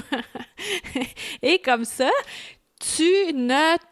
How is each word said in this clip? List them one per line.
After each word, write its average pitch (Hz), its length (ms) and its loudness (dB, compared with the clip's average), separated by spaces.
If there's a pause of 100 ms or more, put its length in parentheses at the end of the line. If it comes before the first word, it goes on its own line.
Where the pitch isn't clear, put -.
(540)
<laughs> - 880 -8
Et 359 160 4
comme 240 260 0
ça, 262 260 0 (840)
tu 359 360 4
ne 277 440 2 (160)